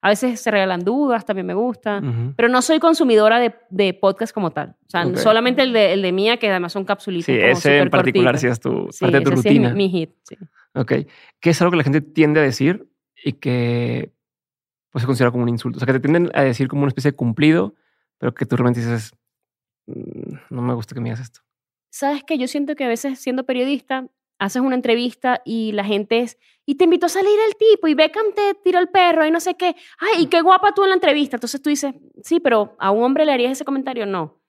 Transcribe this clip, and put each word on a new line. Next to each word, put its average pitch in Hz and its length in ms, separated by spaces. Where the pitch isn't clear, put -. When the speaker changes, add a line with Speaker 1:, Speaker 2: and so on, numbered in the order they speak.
Speaker 1:
A 185 60
veces 226 320
se 233 100
regalan 190 300
dudas, 240 460
también 190 200
me 180 80
gusta. 214 480
Speaker 2:
Ujú. 120 340
Speaker 1:
Pero 233 120
no 254 140
soy 311 160
consumidora 240 600
de, 233 160
de 190 240
podcast 196 400
como 190 180
tal. - 260
O - 40
sea, 175 160
Speaker 2:
Ok. 180 120
Speaker 1:
solamente 233 440
el 262 120
de, 208 180
el 196 100
de 180 100
Mía, 214 260
que 226 100
además 180 240
son 196 140
capsulitas 185 400
Speaker 2:
Sí, 139 120
Speaker 1:
como 101 140
Speaker 2:
ese 143 240
en - 80
Speaker 1:
súper 131 60
Speaker 2:
particular 127 440
Speaker 1:
cortitas. 135 60
Speaker 2:
sí 131 60
es 123 140
tu, - 300
Speaker 1:
Sí, - 140
Speaker 2:
parte - 140
de - 60
tu 139 80
Speaker 1:
ese 127 100
sí 208 60
es - 60
mi, - 60
Speaker 2:
rutina. - 140
Speaker 1:
mi 196 160
hit, 165 200
sí. - 140
Speaker 2:
Ok. 127 180
¿Qué 170 120
es 160 100
algo 175 120
que 175 40
la 151 80
gente 139 160
tiende 151 400
a - 20
decir 139 460
y - 100
que, 120 800
pues, 120 120
se 120 40
considera 123 240
como 123 120
un 120 80
insulto? 113 260
O - 40
sea, 123 60
que 135 60
te 131 80
tienden 160 320
a - 120
decir 131 240
como 143 140
una 143 60
especie 135 220
de 135 60
cumplido, 156 580
pero 123 180
que - 120
tú 123 100
realmente 120 240
dices, 117 320
"Mm, - 480
no 127 120
me 123 120
gusta 117 200
que 123 60
me 117 100
digas 113 100
esto". - 200
Speaker 1:
¿Sabes 277 360
qué? 311 120
Yo 254 100
siento 285 280
que 277 80
a 247 40
veces 254 300
siendo 254 260
periodista, 262 600
haces 202 240
una 262 120
entrevista 247 720
y 220 280
la 208 120
gente 214 360
es, 240 180
"Y 285 100
te 359 80
invitó 349 220
a - 40
salir 392 240
el 415 80
tipo, 427 320
y 302 60
Beckham 320 400
te 403 280
tiró 359 160
el 359 100
perro, 349 380
y 311 40
no 330 100
sé 349 160
qué. 359 180
Ay, 349 260
y - 20
qué 339 160
guapa 370 320
tú 392 80
en 392 80
la 381 40
entrevista". 294 420
Entonces 240 260
tú - 80
dices, 277 240
"Sí, 339 180
pero 226 380
¿a 196 120
un 214 120
hombre 269 240
le 294 60
harías 247 200
ese 269 120
comentario?". 262 420
No. 180 420